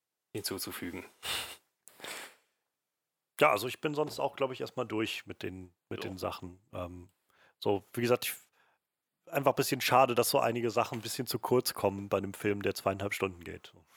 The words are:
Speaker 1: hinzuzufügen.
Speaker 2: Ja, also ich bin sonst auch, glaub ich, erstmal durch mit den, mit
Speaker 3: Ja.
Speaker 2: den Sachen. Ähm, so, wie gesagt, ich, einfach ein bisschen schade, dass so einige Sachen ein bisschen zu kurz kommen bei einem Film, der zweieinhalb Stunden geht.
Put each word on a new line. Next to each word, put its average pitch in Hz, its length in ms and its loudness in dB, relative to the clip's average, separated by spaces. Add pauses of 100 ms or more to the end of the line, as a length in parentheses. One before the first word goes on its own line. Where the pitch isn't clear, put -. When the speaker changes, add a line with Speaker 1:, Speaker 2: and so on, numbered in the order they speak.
(340)
Speaker 1:
hinzuzufügen. 95 680 -8 (2250)
Speaker 2:
Ja, 147 120 8
also 104 180 0
ich - 120 -10
bin 151 140 -2
sonst 151 240 -2
auch, 143 160 -2
glaub 131 160 -2
ich, 127 120 -12
erstmal 123 240 -6
durch 110 400 -4
mit 98 160 -14
den, 92 300 -10 (180)
mit - 120 -6
Speaker 3:
Ja. 104 80 -6
Speaker 2:
den 92 80 -8
Sachen. 90 400 -8 (140)
Ähm, 90 360 -10 (520)
so, 101 320 2
wie - 80 -4
gesagt, 120 240 4
ich, - 100 -4 (960)
einfach 139 220 4
ein - 40 -16
bisschen 131 260 2
schade, 127 340 6
dass 120 140 4
so 135 100 4
einige 117 300 2
Sachen 113 280 0
ein 110 40 -8
bisschen 120 240 -6
zu - 120 -4
kurz - 360 2
kommen 101 340 0
bei 101 100 4
einem 98 160 -4
Film, 101 280 0
der 98 120 2
zweieinhalb 98 400 -2
Stunden 90 300 -2
geht. 85 280 -14 (240)